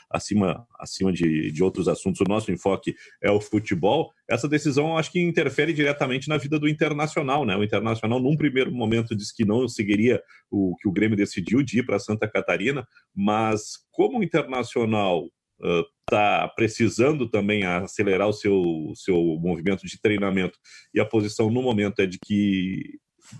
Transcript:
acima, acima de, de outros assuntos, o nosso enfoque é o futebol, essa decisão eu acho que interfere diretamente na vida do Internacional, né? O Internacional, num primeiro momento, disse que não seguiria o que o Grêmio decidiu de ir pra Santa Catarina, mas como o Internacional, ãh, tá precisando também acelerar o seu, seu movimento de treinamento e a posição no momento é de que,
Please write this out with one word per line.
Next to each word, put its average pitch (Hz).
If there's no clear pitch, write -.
acima, 98
acima -
de, 80
de 78
outros 92
assuntos, -
o 92
nosso 104
enfoque 95
é 101
o 104
futebol, 107
essa 120
decisão 147
eu 165
acho 156
que 175
interfere 160
diretamente 143
na 151
vida 147
do 151
Internacional, 151
né? 95
O 104
Internacional, 113
num 143
primeiro 131
momento, 117
disse 104
que 110
não 117
seguiria 107
o 95
que 107
o 90
Grêmio 107
decidiu 101
de 117
ir 123
pra 101
Santa 107
Catarina, 104
mas 107
como 214
o 220
Internacional, 113
ãh, 87
tá 98
precisando 117
também 104
acelerar 95
o 104
seu, 85
seu 92
movimento 90
de -
treinamento 98
e -
a 107
posição 107
no 123
momento 104
é 98
de 92
que, 95